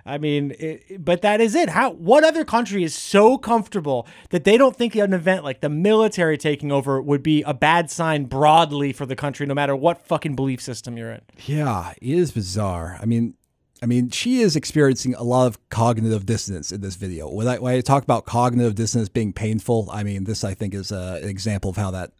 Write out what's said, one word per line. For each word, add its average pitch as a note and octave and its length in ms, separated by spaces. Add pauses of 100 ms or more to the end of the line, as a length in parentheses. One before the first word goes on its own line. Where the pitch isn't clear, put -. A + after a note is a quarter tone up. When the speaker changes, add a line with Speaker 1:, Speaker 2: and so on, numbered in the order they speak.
Speaker 1:
I C#3 120
mean, D3 400
it, D#3+ 460
but F3 180
that G#3 200
is A3 120
it. D#4+ 140
How, G3+ 240
what A3+ 320
other D4+ 220
country G3+ 360
is D#3+ 140
so G#3+ 420
comfortable E3+ 720 (220)
that E3+ 160
they G3 120
don't C4 200
think A#3+ 180
an G3+ 160
event F#3 320
like C3+ 160
the D3+ 80
military F3+ 680
taking D3 340
over C3+ 300
would C#3+ 220
be D3+ 200
a C#3+ 100
bad D#3 380
sign D#3+ 320
broadly C#3+ 680
for C#3+ 120
the B2+ 120
country, C#3+ 280
no C#3 80
matter C#3 220
what E3 320
fucking D3+ 300
belief C3+ 240
system A#2+ 360
you're A2+ 140
in? A2+ 100 (240)
Speaker 2:
Yeah, B2 460 (100)
it - 60 (100)
is F3 140
bizarre. F#2 680
I - 40
mean, A#2 280 (480)
I A#2+ 40
mean, B2 260
she B3 280
is G3 160
experiencing C3+ 600
a - 80
lot B2 240
of A2+ 200
cognitive A2 580
dissonance G2 460
in G2 80
this G2 160
video. F2 340
When A2 200
I, B2 100
when B2+ 160
I B2+ 60
talk C#3 220
about A#2 200
cognitive A#2+ 520
dissonance A2 340
being G#2+ 240
painful, A2 580
I G#2 120
mean, G2+ 200
this, G#2 220
I G2 80
think, G2 200
is, G2 200
uh, F#2 280
an E2 60
example G2 440
of E2+ 40
how G2 160
that, F#2 280